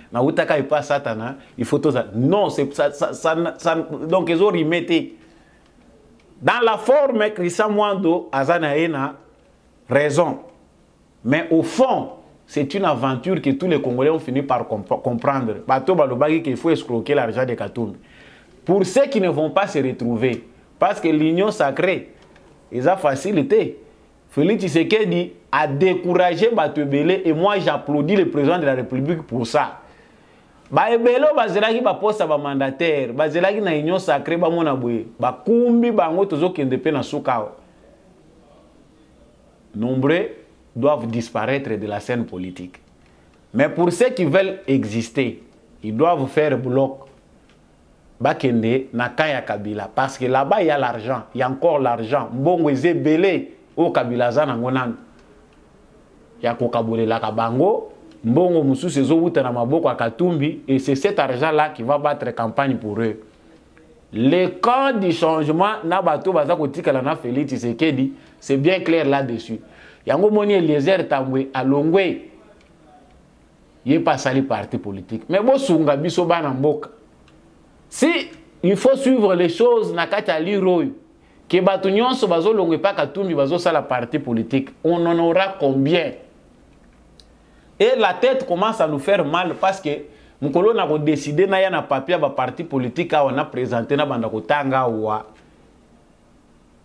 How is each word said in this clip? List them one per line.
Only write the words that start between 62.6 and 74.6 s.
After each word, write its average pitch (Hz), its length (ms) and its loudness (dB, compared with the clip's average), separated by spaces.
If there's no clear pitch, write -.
pour 104 240 -6
eux. 110 200 -2
Le 147 360 4
camp 247 500 0
du 185 140 0
changement, 160 720 0
na 175 160 0
bato 170 320 0
baza 160 240 2
kotikala 143 460 -2
na 135 140 -2
Félix 135 360 -4
Tshisekedi, 131 600 0
c'est - 180 -2
bien 175 240 2
clair 165 260 0
là-dessus. 117 540 -2
Yango 170 240 2
moni 208 240 2
Eliezer 151 540 2
Tambwe 135 440 -2
alongwe. 147 800 0
Ye 143 160 2
pa 160 180 0
sali 135 240 0
parti 107 360 -4